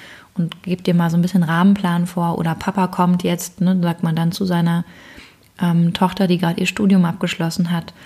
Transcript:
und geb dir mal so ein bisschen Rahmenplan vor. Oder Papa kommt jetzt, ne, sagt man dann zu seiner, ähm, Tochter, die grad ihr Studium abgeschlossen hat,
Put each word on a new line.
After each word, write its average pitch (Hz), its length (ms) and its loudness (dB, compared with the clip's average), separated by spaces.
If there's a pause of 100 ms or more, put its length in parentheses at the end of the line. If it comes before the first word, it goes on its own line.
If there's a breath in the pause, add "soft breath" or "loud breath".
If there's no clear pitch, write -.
(340 loud breath)
und - 300 -6
geb 180 200 -6
dir 180 120 2
mal 170 160 2
so 170 60 0
ein 175 40 4
bisschen 180 220 2
Rahmenplan 175 640 2
vor. 175 320 -2
Oder 165 160 -2
Papa 185 320 -2
kommt 180 340 2
jetzt, 175 400 -4
ne, 185 180 2
sagt 170 220 -2
man 165 140 0
dann 165 160 0
zu 196 140 -4
seiner, 170 400 0 (760 loud breath)
ähm, 170 320 2
Tochter, 185 320 0
die 175 140 2
grad 170 200 -2
ihr 180 60 -2
Studium 190 400 2
abgeschlossen 170 640 -2
hat, 170 240 -4 (120 loud breath)